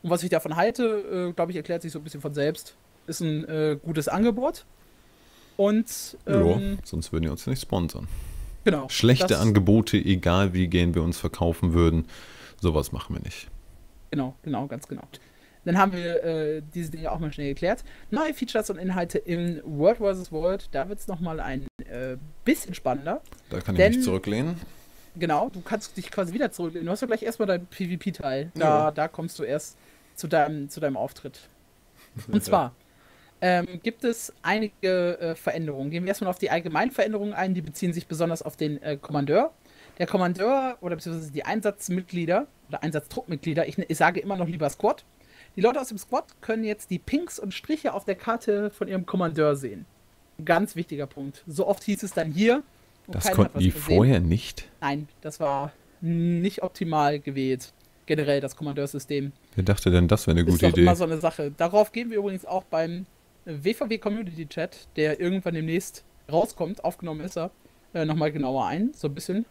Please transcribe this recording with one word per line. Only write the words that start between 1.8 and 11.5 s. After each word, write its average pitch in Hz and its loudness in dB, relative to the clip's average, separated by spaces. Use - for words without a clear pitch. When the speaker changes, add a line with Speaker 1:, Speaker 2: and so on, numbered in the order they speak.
Speaker 1:
sich 160 -10
so 156 -8
ein 147 -16
bisschen 151 -12
von 156 -6
selbst. 147 -2
Ist 165 -6
ein, 156 0
äh, 156 0
gutes 160 -2
Angebot. 233 2
Und, 208 0
Speaker 2:
Ja, - 4
Speaker 1:
ähm, 98 4
Speaker 2:
sonst - -6
würden 82 0
die 76 0
uns - -8
nicht 131 -2
sponsern. - -2
Speaker 1:
Genau, 147 2
Speaker 2:
Schlechte 131 4
Speaker 1:
das 82 4
Speaker 2:
Angebote, 104 6
egal 90 4
wie 92 2
gern 87 2
wir 85 2
uns 82 -2
verkaufen 85 0